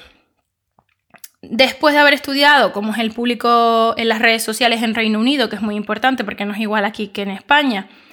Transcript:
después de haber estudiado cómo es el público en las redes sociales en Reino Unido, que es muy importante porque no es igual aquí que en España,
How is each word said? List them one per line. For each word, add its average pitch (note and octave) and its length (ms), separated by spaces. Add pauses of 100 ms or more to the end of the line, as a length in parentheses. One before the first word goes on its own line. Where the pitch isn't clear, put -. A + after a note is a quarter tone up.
(1400)
después C4 520
de D4 60
haber D4 140
estudiado C#4 580
cómo G#3+ 220
es G#3+ 60
el A3+ 120
público A#3 840
en A3+ 100
las A3 120
redes A3+ 240
sociales A3+ 380
en A#3 140
Reino A3 240
Unido, B3 300
que G#3+ 80
es - 40
muy G#3+ 140
importante G#3+ 480
porque G3+ 220
no G#3 80
es G3+ 60
igual G#3+ 260
aquí G#3+ 240
que G#3 120
en G3 100
España, B3 560 (260)